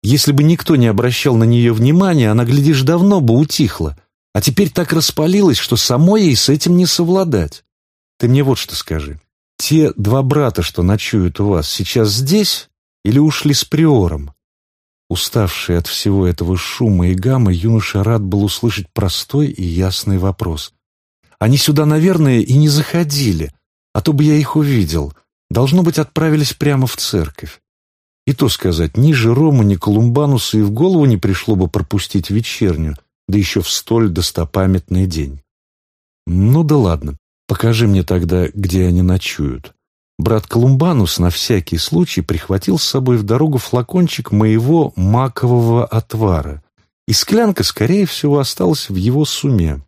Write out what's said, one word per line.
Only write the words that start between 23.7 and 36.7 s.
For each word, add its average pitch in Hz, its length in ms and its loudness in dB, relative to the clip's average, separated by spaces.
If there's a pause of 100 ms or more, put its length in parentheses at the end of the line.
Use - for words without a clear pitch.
а 107 80 -2
то 160 100 0
бы 147 120 2
я 151 120 4
их 151 200 0
увидел. 87 580 0 (360)
Должно 139 320 2
быть, 165 160 0
отправились 151 560 0
прямо 135 340 0
в - 100 -8
церковь». - 640 -6 (640)
И 139 80 0
то 120 160 0
сказать, 82 480 -2
ни 151 160 4
Жерому, 123 500 2
ни 101 120 2
Колумбанусу 117 840 0
и - 20 2
в 101 100 0
голову 160 340 2
не 120 100 4
пришло 98 400 -2
бы 90 140 0
пропустить 87 600 -4
вечерню, 85 640 -2 (340)
да 101 80 0
еще 98 240 0
в - 80 -6
столь 113 400 0
достопамятный 92 960 -2
день. 71 360 -8 (840)
«Ну 104 400 2
да 147 100 2